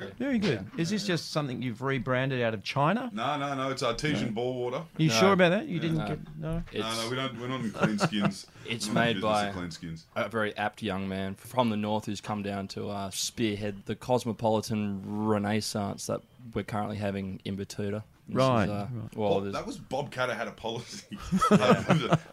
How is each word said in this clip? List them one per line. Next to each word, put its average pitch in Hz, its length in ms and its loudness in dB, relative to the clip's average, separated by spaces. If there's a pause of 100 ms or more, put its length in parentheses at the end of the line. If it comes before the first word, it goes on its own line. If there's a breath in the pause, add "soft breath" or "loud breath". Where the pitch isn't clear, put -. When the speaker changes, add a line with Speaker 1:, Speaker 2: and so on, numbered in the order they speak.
Speaker 1:
recipe. - 60 -8
Speaker 2:
it? - 120 -14
Speaker 3:
Very 254 200 0
good. 135 260 0 (100)
Speaker 1:
Yeah. 233 60 -4
Speaker 3:
Is 165 100 0
this 202 160 -2
just 175 240 -2
something 127 320 -4
you've 123 200 -4
rebranded 131 600 0
out 113 100 2
of 101 120 -4
China? 202 480 0
Speaker 2:
No, 139 260 -2
no, 139 160 -4
no. 135 160 -2
It's 135 120 -2
artesian 131 460 0
Speaker 3:
No. - 40 -4
Speaker 2:
bore 123 220 -2
water. 123 280 -2 (140)
Speaker 3:
You 156 120 4
Speaker 1:
No. - 60 4
Speaker 3:
sure 196 180 8
about 180 180 8
that? 196 180 0
You 175 80 -4
Speaker 1:
No. 156 60 -2
Speaker 3:
didn't 160 160 0
Speaker 1:
No. 107 100 -2
Speaker 3:
get, 147 100 -4 (200)
no? 160 240 -4 (100)
Speaker 1:
It's 110 240 -2
Speaker 2:
No, 113 80 -2
no, 117 60 -4
we 127 60 -2
don't, 127 240 -4
we're 123 80 -6
not 131 120 -4
in 110 100 -2
clean 107 280 2
skins. 101 540 0
Speaker 1:
<laughs> - 40 -20 (100)
It's 110 220 -4
Speaker 2:
We're 107 60 -2
not 117 60 4
in 117 80 6
Speaker 1:
made 113 80 2
Speaker 2:
business 107 160 2
Speaker 1:
by 104 160 2
Speaker 2:
of 98 60 -6
clean 90 160 -6
skins. 82 360 -10 (100)
Speaker 1:
a 98 140 0
very 107 260 -2
apt 104 260 -2
young 98 240 -2
man 95 280 -4
from 123 340 0
the 107 80 0
north 104 300 0
who's 101 160 -6
come 104 200 -4
down 98 260 -4
to, 104 200 -8
uh, 98 220 -6
spearhead 104 760 -2
the 110 100 -4
cosmopolitan 107 1080 0
renaissance 104 1040 0
that 104 140 -2 (340)
we're 107 100 -2
currently 104 320 -4
having 98 480 -4
in 98 140 -4
Betoota. 101 440 -4 (240)
This - 40 -14
is, - 60 -4
Speaker 3:
Right, 123 340 4
Speaker 1:
uh, 101 200 -4
Speaker 3:
right. 110 260 -10
Speaker 1:
well, 104 180 2
Speaker 2:
Bob, 98 80 4
Speaker 1:
there's 101 120 -4
Speaker 2:
that 165 120 -6
was - 100 -8
Bob 135 340 -6
Catter 127 240 -2
had 107 140 -4
a 98 40 -10
policy. 117 580 -8
<laughs> - 400 2
Speaker 1:
Yeah. 170 680 8 (160)